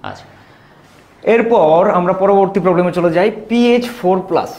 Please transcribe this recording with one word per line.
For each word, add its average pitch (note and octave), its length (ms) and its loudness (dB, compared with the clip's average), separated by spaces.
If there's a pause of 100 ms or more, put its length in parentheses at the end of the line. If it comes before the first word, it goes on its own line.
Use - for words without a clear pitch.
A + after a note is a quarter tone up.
আচ্ছা, - 180 -16 (1080)
এরপর G#3+ 440 2 (200)
আমরা F3 240 0
পরবর্তী G3 420 2
প্রবলেমে F3+ 340 0
চলে E3+ 180 0
যাই। G3 120 2 (200)
পিএইচ A#3+ 360 2 (140)
ফোর F#3 180 0 (120)
প্লাস D#3 300 -4